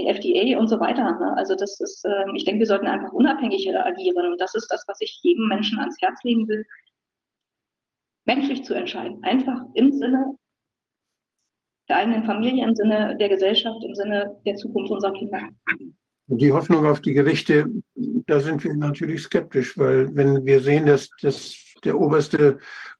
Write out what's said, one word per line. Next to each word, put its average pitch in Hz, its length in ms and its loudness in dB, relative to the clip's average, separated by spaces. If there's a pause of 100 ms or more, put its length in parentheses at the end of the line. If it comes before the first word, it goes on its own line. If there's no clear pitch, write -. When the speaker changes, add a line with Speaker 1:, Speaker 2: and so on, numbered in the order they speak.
Speaker 1:
F 202 120 0
D 240 340 2
A - 40 0
und 220 100 2
so 220 100 0
weiter, 214 400 0
ne? 185 180 -2
Also 190 200 -2
das 196 240 -6
ist, - 240 -10
ähm, 196 300 -2
ich - 100 -6
denke, 208 160 0
wir 220 60 2
sollten 202 200 0
einfach - 260 -4
unabhängig, 240 540 2
äh, 185 100 -2
agieren 180 560 -2
und 180 80 -6
das 185 140 -4
ist - 140 -6
das, - 180 -6
was - 140 -12
ich - 220 -10
jedem 208 260 2
Menschen 208 300 -2
ans 175 220 -6
Herz - 220 -4
legen 226 260 0
will, 214 180 -4 (1600)
menschlich 269 360 0
zu - 120 -6
entscheiden, - 500 -8
einfach 240 380 0 (100)
im 277 200 4
Sinne 262 440 0 (1500)
der 143 80 2
eigenen 220 280 0
Familie, 226 400 0
im 220 120 2
Sinne 214 420 0
der 202 120 2
Gesellschaft, 214 540 0
im 196 100 -10
Sinne 202 500 -4
der 202 120 -4
Zukunft 202 360 -6
unserer - 220 -2
Kinder. - 260 -8 (920)
Speaker 2:
Die 135 200 6
Hoffnung 160 340 2
auf 147 140 2
die 139 120 -2
Gerichte, 143 540 2 (300)
da - 420 0
sind 147 240 -2
wir 165 140 -4
natürlich 147 460 -4
skeptisch, - 540 -2
weil 135 380 2
wenn 139 320 2
wir 135 140 6
sehen, 147 260 4
dass, 139 240 4 (120)
dass - 340 -4 (260)
der - 160 0
oberste 147 640 4 (400)